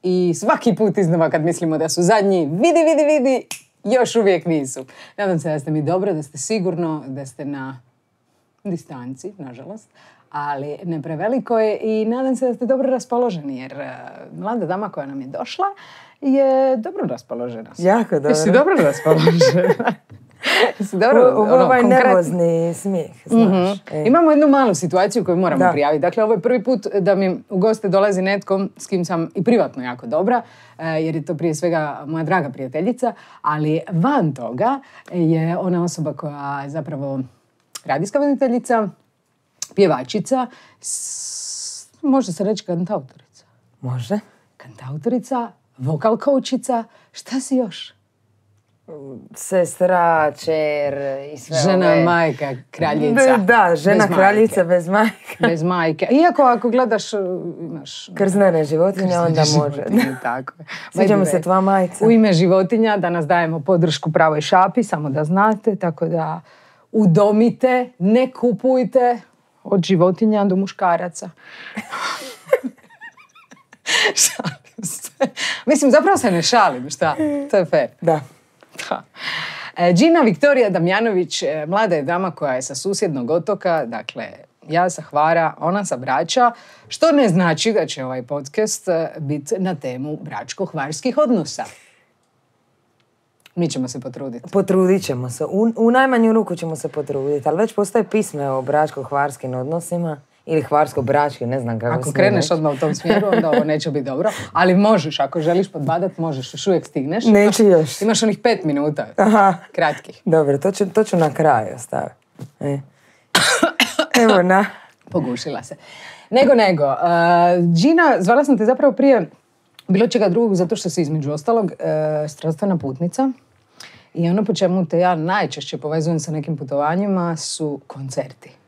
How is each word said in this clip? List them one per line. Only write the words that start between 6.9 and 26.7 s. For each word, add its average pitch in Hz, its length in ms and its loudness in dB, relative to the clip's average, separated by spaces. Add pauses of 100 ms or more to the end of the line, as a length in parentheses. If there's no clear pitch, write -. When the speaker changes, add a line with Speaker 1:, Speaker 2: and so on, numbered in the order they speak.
Speaker 1:
da 135 180 -12
ste 139 200 -14
na 135 340 -10 (840)
distanci, 156 760 -12
nažalost, 139 520 -16 (420)
ali 147 520 -8
ne 165 180 -6
prevelikoj 214 800 -2
i 220 240 -2
nadam 254 300 -2
se 254 120 -2
da 240 60 0
ste 247 120 -6
dobro 262 240 0
raspoloženi, 220 720 -4
jer, 131 140 -14
e, 131 240 -12 (360)
mlada 190 320 -6
dama 185 240 -6
koja 147 160 -10
nam 139 160 -12
je 127 80 -12
došla - 360 -8 (560)
je 269 560 2
dobro 330 280 -6
raspoložena. 117 720 -8
Speaker 2:
Jako 190 380 2
dobro. 147 140 0
Speaker 1:
Jesi 156 220 2
dobro 302 240 4
raspoložena? 170 1160 4
<laughs> - 100 -14 (760)
Jesi 196 180 -4
dobro, 233 260 6
Speaker 2:
U-, 254 100 8
ovo 214 120 2
Speaker 1:
ono, 226 100 4
Speaker 2:
ovaj 254 260 6
Speaker 1:
konkretno? 254 260 6
Speaker 2:
nervozni 170 680 2
smijeh, 175 380 -6 (140)
znaš, 226 180 4
Speaker 1:
Mhm. 190 100 4 (400)
Speaker 2:
e. 151 120 -2
Speaker 1:
Imamo 311 260 6
jednu 302 160 4
malu 269 280 4
situaciju 185 500 0
koju 175 120 0
moramo 160 220 0
Speaker 2:
Da. 180 120 4
Speaker 1:
prijaviti. 151 300 0
Dakle, 180 220 0
ovo 220 100 2
je 196 80 0
prvi 240 220 0
put 247 300 -2